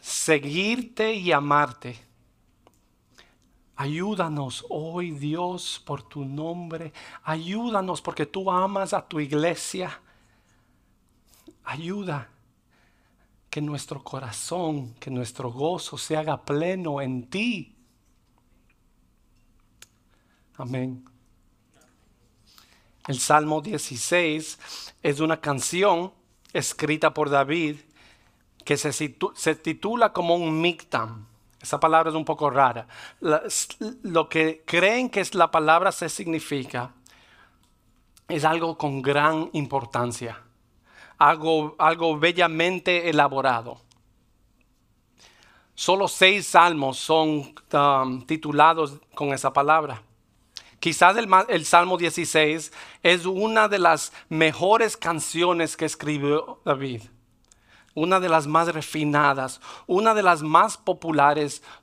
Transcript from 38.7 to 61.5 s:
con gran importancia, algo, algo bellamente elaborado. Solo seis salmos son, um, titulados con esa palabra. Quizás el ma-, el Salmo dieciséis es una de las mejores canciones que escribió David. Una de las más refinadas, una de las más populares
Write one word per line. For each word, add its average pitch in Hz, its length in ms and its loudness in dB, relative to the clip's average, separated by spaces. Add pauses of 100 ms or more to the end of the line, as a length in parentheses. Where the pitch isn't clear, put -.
con 139 240 -4
gran 147 520 0
importancia, 123 880 -6 (760)
algo, 156 600 2
algo 165 400 2
bellamente 175 920 0
elaborado. 135 680 0 (1900)
Solo 190 360 0
seis 185 360 4
salmos 156 520 4
son, 156 580 0 (160)
um, 131 540 2
titulados 151 760 2 (160)
con 143 180 -2
esa 131 180 -2
palabra. 147 520 0 (760)
Quizás 180 380 4
el 233 80 0
ma-, 190 240 6
el 170 160 -2
Salmo 180 320 4
dieciséis 160 760 0 (300)
es 170 240 4
una 214 420 2
de 202 120 0
las 165 340 4 (160)
mejores 180 680 2
canciones 170 800 -2
que 160 100 -4
escribió 147 800 -2
David. 135 380 -2 (960)
Una 180 240 2
de 180 100 0
las 160 160 4
más 165 260 2
refinadas, 147 880 0 (280)
una 220 260 4
de 214 80 0
las 175 220 4
más 170 340 4
populares 147 840 0 (200)